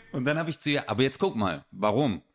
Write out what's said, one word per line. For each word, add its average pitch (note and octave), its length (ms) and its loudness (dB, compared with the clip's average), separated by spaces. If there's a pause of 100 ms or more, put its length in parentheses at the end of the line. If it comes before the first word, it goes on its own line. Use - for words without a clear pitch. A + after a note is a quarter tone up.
(140)
Und B2+ 120 -2
dann D3+ 120 2
hab D#3+ 100 -2
ich E3 120 -6
zu D3+ 120 -2
ihr, C#3+ 180 0
aber A2 140 2
jetzt C3+ 160 0
guck G3 160 0
mal, F2+ 360 -2
warum? G#2 520 0 (120)